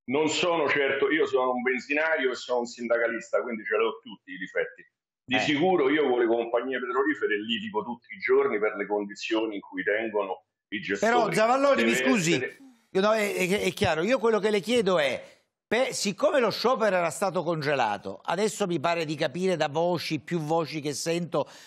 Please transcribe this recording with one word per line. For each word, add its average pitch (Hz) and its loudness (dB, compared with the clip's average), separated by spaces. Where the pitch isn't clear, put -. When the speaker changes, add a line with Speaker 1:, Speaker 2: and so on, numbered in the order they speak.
Speaker 1:
Non 151 0
sono 165 0
certo, 139 0
io 151 2
sono 131 2
un 123 -4
benzinaio 139 0
e - -6
sono 123 -2
un 120 -4
sindacalista, 117 -2
quindi 117 -6
ce 107 0
l'ho 110 0
tutti 95 -18
i 90 -12
difetti. 92 -6
Di 123 -2
Speaker 2:
Eh. 110 2
Speaker 1:
sicuro 151 4
io 147 4
con 120 2
le 117 4
compagnie 117 0
petrolifere 120 0
litigo 107 -4
tutti - -10
i 95 -16
giorni 127 2
per 107 0
le 98 -6
condizioni 104 -2
in 98 -8
cui 95 -10
tengono 104 -2
i 107 -8
gestori. 190 0
Speaker 2:
Però, 226 2
Zavalloni, 240 2
mi 233 2
Speaker 1:
Deve 262 0
Speaker 2:
scusi, 175 2
Speaker 1:
essere 135 -4
Speaker 2:
io 190 -2
no, 214 4
è, 208 0
è, 185 0
è 190 0
chiaro, 165 0
io 233 2
quello 220 2
che 202 0
le 208 2
chiedo 196 2
è, 131 0
pe-, 240 0
siccome 269 0
lo 226 4
sciopero 214 2
era 170 2
stato 180 -2
congelato, 135 -2
adesso 202 -2
mi 175 0
pare 170 0
di 156 -4
capire 165 0
da 151 0
voci, 160 0
più 175 -4
voci 156 -2
che 143 -4
sento 165 -2